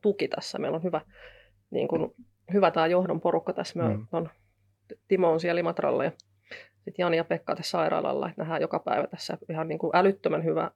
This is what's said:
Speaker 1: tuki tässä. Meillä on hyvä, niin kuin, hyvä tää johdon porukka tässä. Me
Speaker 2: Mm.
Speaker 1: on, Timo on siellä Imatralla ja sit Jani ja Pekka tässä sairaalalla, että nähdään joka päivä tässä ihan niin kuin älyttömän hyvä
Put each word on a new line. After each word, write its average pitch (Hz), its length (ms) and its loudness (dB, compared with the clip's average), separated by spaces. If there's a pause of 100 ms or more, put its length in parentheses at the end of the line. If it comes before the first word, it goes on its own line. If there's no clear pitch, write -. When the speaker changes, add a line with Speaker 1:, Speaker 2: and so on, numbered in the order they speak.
Speaker 1:
tuki 202 260 0
tässä. - 320 -6
Meillä 151 160 -2
on 165 80 -4
hyvä, 170 180 -2 (720)
niin 127 160 0
kuin, - 240 0 (420)
hyvä 190 180 6
tää 165 160 2
johdon 175 340 2
porukka 170 320 0
tässä. - 300 -6
Me 160 140 2
Speaker 2:
Mm. 110 140 -10
Speaker 1:
on, 165 180 -4 (800)
Timo 185 240 4
on 160 80 2
siellä 170 200 0
Imatralla 165 440 0
ja 160 80 0 (760)
sit - 140 -14
Jani 170 180 2
ja 165 60 0
Pekka - 320 -2
tässä 170 160 -8
sairaalalla, 160 580 0
että 160 120 -10
nähdään 160 200 -4
joka 160 180 -2
päivä - 280 -2
tässä - 300 -10 (120)
ihan 160 180 -4
niin 156 120 -4
kuin 170 140 -2
älyttömän 180 500 2
hyvä 160 320 0